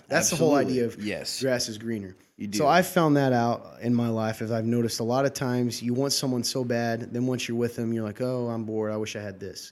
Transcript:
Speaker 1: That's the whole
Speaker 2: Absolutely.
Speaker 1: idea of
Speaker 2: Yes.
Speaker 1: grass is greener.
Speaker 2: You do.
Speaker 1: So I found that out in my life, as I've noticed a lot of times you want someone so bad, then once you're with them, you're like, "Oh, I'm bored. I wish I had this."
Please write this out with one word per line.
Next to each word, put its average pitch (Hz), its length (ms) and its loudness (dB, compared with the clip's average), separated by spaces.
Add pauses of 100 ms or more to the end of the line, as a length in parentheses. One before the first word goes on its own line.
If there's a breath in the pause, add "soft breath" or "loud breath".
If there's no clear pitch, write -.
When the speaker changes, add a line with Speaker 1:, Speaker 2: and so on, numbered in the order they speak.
Speaker 1:
That's 156 220 2
the 180 60 0
whole 151 200 4
Speaker 2:
Absolutely. 127 280 2
Speaker 1:
idea - 20 2
of 104 180 -6
Speaker 2:
Yes. 101 380 -4
Speaker 1:
grass 123 260 0
is 107 120 -10
greener. 107 360 -6 (220 soft breath)
Speaker 2:
You - 80 -6
do. 104 140 -2
Speaker 1:
So 151 80 4
I 170 160 8
found 160 340 4
that 135 160 4
out 113 480 0
in 120 140 2
my 120 140 2
life, 110 340 -2
as 110 80 -4
I've 113 160 0
noticed 117 320 2
a 117 40 -2
lot 123 220 2
of 135 80 0
times 123 480 -2
you 120 140 -2
want 135 180 0
someone 127 300 0
so 131 200 -2
bad, 117 480 -2
then 120 140 -2
once 127 220 -2
you're 117 100 -2
with 117 180 0
them, 113 160 -2
you're 113 140 -2
like, 107 160 -8
"Oh, 127 280 -2
I'm 113 160 -4
bored. 107 260 -2
I 107 60 -4
wish 107 180 -6
I 107 80 -8
had 95 160 -10
this." 95 320 -14